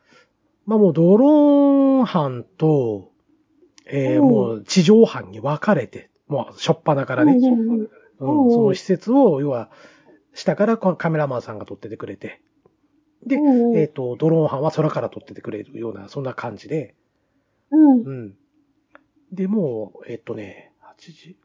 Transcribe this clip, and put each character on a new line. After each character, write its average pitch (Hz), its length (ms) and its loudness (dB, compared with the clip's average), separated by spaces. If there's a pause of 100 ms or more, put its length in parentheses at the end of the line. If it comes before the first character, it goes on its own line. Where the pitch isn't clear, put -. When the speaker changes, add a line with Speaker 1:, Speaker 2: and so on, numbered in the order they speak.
(680)
Speaker 1:
ま 220 100 0
あ - 20 2
も 202 120 4
う - 20 2
ド 170 240 4
ロ 254 120 4
ー 277 760 4
ン - 20 0
班 131 400 -4 (140)
と、 123 540 -2 (760)
え 302 320 -2
ー、 294 40 4
Speaker 2:
う - 20 6
ん。 269 40 6
Speaker 1:
も 220 260 2
う 104 100 -12
地 - 180 0
上 214 220 6
班 104 260 -2
に 98 100 -16
分 143 220 -6
か 208 120 0
れ 123 120 -2
て、 - 240 -20 (160)
も 131 240 -6
う - 40 -20
初 - 180 -4
っ - 120 -10
端 139 220 -2
か 127 100 -6
ら - 100 2
ね。 285 80 4
Speaker 2:
う - 20 2
ん 247 80 2
う 262 60 2
ん - 20 2
う - 20 2
ん。 226 140 -2
Speaker 1:
う 233 60 -2
ん。 220 140 -6 (300)
Speaker 2:
う 269 60 -10
ん 285 220 0
う - 20 4
ん。 - 20 4
Speaker 1:
そ 233 120 2
の 196 120 2
施 185 80 -10
設 190 300 -4
を、 208 300 2
要 147 80 -4
は、 117 200 -6 (640)
下 - 240 -4
か 202 80 -2
ら 226 140 0
こ 196 100 -4
の 170 80 -2
カ 165 140 -4
メ 156 80 -2
ラ 151 80 -4
マ 127 120 -8
ン 110 40 -8
さ - 100 -16
ん 107 60 -14
が 92 80 -16
撮 101 80 -16
っ - 40 -16
て 107 120 -16
て 110 80 -14
く 117 80 -14
れ 101 100 -14
て。 - 240 -18 (840)
で、 254 100 -2
Speaker 2:
う 294 40 -2
ん 247 320 2
う - 20 0
ん。 - 20 0
Speaker 1:
え 156 80 2
ー 143 40 -2
っ - 40 -20
と、 123 240 -8
ド 156 140 0
ロ 165 120 2
ー - 20 0
ン 147 40 0
班 139 140 -6
は 160 80 -2
空 151 180 -2
か 139 140 -6
ら 113 80 -6
撮 - 100 -16
っ - 20 -16
て - 120 -20
て - 80 -18
く 117 80 -12
れ 104 120 -10
る - 160 -18
よ 113 120 -8
う 101 40 -12
な、 98 140 -18
そ 147 120 -12
ん 135 40 -8
な 127 80 -8
感 110 240 -12
じ 104 120 -20
で。 151 260 -8 (760)
Speaker 2:
う 285 60 0
ん。 277 260 6
Speaker 1:
う 135 80 -12
ん。 113 240 -14 (1000)
で、 190 160 -4
も 135 520 -4
う、 - 60 -20
え 117 80 -12
ー 110 40 -12
っ - 40 -20
と 117 120 -12
ね、 104 460 -18
八 - 320 -20
時、 - 320 -20